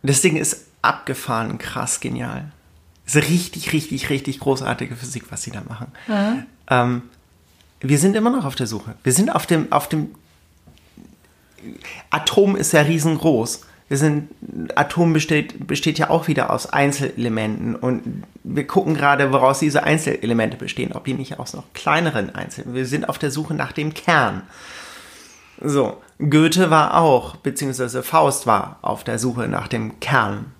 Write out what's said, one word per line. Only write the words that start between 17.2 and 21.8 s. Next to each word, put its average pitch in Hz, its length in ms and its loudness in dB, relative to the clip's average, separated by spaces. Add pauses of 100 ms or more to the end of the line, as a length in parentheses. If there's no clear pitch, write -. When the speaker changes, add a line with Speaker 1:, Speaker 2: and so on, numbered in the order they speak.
Speaker 1:
und - 460 -4 (200)
wir - 240 -4
gucken 175 280 2
gerade, 143 380 4
woraus 135 260 4
diese 147 240 2
Einzelelemente 117 760 2
bestehen, - 360 -6
ob - 120 -10
die 135 80 -4
nicht 135 260 -8
aus 127 140 -10
noch - 120 -14 (100)
kleineren 156 600 0